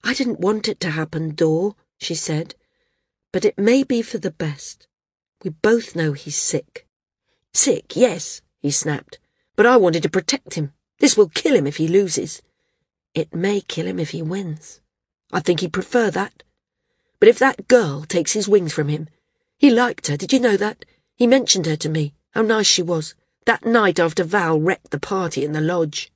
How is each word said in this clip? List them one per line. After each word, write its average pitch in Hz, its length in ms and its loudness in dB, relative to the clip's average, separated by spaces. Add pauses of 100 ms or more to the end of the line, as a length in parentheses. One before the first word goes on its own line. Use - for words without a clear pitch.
"I 254 100 -4
didn't 240 260 -4
want 208 280 -2
it 214 140 -6
to 175 100 -4
happen, 156 440 -6
Dor," 165 400 0 (220)
she - 180 -8
said, 156 400 -6 (760)
"but 185 140 -2
it - 120 2
may 240 260 4
be 240 180 0
for 220 160 -8
the 170 140 -6
best. - 560 -10 (560)
We 185 60 -6
both 220 460 0
know 156 180 -2
he's 147 240 -10
sick." - 500 -6 (680)
"Sick, - 420 0
yes," - 460 0 (180)
he 143 100 -2
snapped, - 480 -4 (380)
"but 220 100 4
I 247 120 6
wanted 170 260 4
to 165 60 -2
protect - 460 -4
him. 147 180 -6 (260)
This - 180 4
will 196 120 6
kill 294 260 0
him 143 120 2
if 147 100 -6
he 160 100 0
loses." 175 540 -2 (720)
"It 156 200 -6
may 196 280 -2
kill 170 260 -8
him 180 120 -6
if 156 120 -4
he 165 100 -8
wins." 165 600 -8 (500)
"I 175 80 -2
think 170 200 0
he'd 165 140 -6
prefer 208 380 0
that. 185 320 -8 (760)
But 208 100 8
if 240 100 2
that 262 280 0
girl 156 360 2
takes - 300 -2
his 208 140 -2
wings 185 260 2
from 147 160 -2
him... 151 200 -6 (480)
He 285 120 6
liked 240 380 0
her, 147 100 -4
did 175 160 -6
you 262 60 4
know 226 180 2
that? 208 280 -4 (300)
He 240 120 2
mentioned 233 380 2
her 156 120 -2
to 156 120 -4
me, 156 240 -2 (180)
how 226 120 0
nice 220 240 0
she - 140 2
was, 165 340 -4 (300)
that 220 200 0
night 220 340 2
after 165 240 2
Val 165 360 0
wrecked 175 320 -2
the 143 80 -6
party 175 440 -4
in 151 100 -4
the 156 80 -2
lodge." 165 540 -2